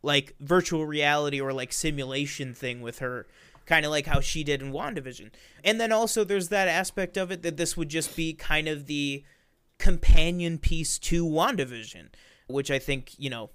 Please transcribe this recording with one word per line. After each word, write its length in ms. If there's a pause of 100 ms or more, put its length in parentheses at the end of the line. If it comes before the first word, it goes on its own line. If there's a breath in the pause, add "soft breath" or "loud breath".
like, 360
virtual 460
reality 560
or, 100
like, 220
simulation 800
thing 280
with 180
her, 260 (400 loud breath)
kinda 240
like 160
how 140
she 240
did 180
in 100
WandaVision. 600 (320 loud breath)
And 180
then 100
also 320
there's 260
that 180
aspect 500
of 140
it 100
that 160
this 180
would 140
just 260
be 180
kind 340
of 180
the 380 (560 soft breath)
companion 760
piece 420
to 260
WandaVision, 840 (380 loud breath)
which 240
I 80
think, 380
you 120
know 260